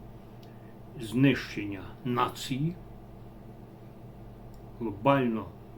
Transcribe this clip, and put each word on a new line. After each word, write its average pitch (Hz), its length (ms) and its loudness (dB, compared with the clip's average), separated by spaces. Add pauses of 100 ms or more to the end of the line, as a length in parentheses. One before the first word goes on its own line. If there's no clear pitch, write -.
(1000)
Знищення 110 840 4 (240)
нації, 127 680 2 (2000)
глобально 113 680 6 (320)